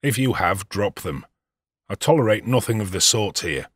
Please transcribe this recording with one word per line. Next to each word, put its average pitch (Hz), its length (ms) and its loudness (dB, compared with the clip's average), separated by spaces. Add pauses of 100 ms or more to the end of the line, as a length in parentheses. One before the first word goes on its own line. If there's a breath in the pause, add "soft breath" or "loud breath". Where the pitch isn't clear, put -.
If 135 140 0
you 131 160 2
have, 95 360 0
drop - 320 -2
them. 73 240 -6 (640)
I 104 60 -4
tolerate 113 500 2
nothing 120 360 0
of 98 100 -4
the 92 100 -2
sort 104 380 2
here 71 360 -4